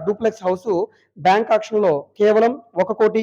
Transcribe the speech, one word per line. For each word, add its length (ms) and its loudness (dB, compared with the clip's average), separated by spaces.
డూప్లెక్స్ 400 -4
హౌస్ 200 -4
బ్యాంక్ 300 2
ఆక్షన్‌లో 360 0
కేవలం 340 4
ఒక 180 -4
కోటి 220 2